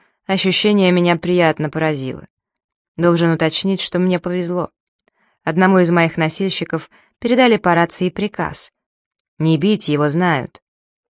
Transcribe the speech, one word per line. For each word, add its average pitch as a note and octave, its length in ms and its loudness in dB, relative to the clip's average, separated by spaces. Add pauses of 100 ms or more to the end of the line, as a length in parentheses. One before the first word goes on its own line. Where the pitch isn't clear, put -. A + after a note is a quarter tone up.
(260)
ощущение F#3+ 680 2
меня F3 240 2
приятно D#3+ 540 0
поразило. D3+ 580 -6 (680)
Должен E3+ 360 2
уточнить, E3 480 -2
что - 180 -4
мне F3+ 220 0
повезло. F3+ 500 -6 (720)
Одному F#3 360 4
из F3 120 4
моих E3+ 260 0
носильщиков E3 720 -4 (300)
передали A#3+ 380 4
по F3+ 180 2
рации E3+ 360 0
приказ: - 600 -8 (680)
«Не D#3+ 200 2
бить, G#3 300 0
его D3 200 0
знают». D#3 540 -2 (540)